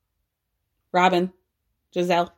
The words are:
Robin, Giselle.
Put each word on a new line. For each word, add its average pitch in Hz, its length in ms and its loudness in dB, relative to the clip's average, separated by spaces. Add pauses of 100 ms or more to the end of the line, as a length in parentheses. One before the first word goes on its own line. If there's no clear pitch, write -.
(920)
Robin, 180 400 0 (600)
Giselle. 175 460 -2